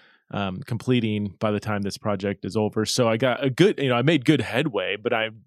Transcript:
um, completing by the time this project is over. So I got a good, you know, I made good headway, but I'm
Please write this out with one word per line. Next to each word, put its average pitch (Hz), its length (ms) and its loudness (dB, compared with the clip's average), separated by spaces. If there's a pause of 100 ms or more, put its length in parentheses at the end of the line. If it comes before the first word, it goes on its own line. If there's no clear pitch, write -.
(320)
um, 98 300 -4
completing 107 800 -2
by 107 120 0
the 104 80 0
time 104 240 -4
this 98 160 -6
project 101 460 -4
is 98 120 -6
over. 107 260 0
So 117 240 0
I 113 100 2
got 127 280 0
a 131 60 2
good, 180 260 4
you 135 120 0
know, 120 60 2
I 120 60 2
made 139 240 2
good 147 160 4
headway, 101 540 -2
but 113 180 -2
I'm 110 340 -4